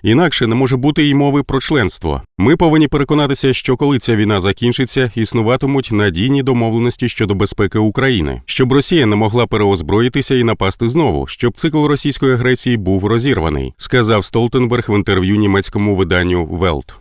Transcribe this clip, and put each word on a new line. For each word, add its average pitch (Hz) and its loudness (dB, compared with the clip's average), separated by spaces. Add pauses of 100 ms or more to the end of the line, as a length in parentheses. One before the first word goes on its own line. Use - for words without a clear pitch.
Інакше 123 2
не 113 0
може 131 0
бути 147 0
й 143 2
мови 143 2
про 131 -2
членство. 87 -2 (160)
Ми 123 4
повинні 160 2
переконатися, 143 0
що 127 -2
коли 143 0
ця 113 0
війна 104 0
закінчиться, 120 -2
існуватимуть 120 -2
надійні 104 0
домовленості 120 0
щодо 101 -2
безпеки 98 0
України, 107 0
щоб 127 0
Росія 143 2
не 104 2
могла 110 0
переозброїтися 104 0
і 123 2
напасти 107 -2
знову, 117 0
щоб - -4
цикл 156 0
російської 139 0
агресії 120 0
був 95 0
розірваний, 90 0
сказав 110 0
Столтенберг 120 0
в 104 0
інтерв'ю 98 0
німецькому 101 0
виданню 90 0
Welt. 82 -4